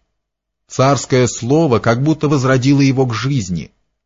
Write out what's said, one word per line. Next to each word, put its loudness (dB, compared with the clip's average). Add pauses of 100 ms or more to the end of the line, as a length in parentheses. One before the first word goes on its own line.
(680)
Царское 0
слово 0
как 0
будто -2
возродило 2
его 2
к -4
жизни. -4 (340)